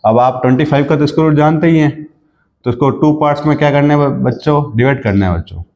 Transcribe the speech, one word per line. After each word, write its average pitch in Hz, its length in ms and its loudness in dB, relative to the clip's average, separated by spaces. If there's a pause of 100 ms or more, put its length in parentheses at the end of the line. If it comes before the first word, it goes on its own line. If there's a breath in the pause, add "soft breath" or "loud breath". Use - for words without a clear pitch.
अब 113 140 2
आप 127 220 0
ट्वेंटी 131 240 0
फ़ाइव 143 200 0
का 156 100 0
तो 147 120 0
स्क्वायर 156 220 0
route 147 80 2
जानते 156 300 2
ही 160 120 4
हैं, 151 240 -2 (600)
तो 123 40 0
इसको 131 200 0
टू 147 240 0
parts 147 320 -2
में 147 120 2
क्या 147 140 0
करना 143 220 2
है 147 60 2
ब-, 139 240 0
बच्चों, 127 540 -2
divide 135 260 0
करना 98 260 0
है 85 80 -2
बच्चों। 85 240 -10 (140)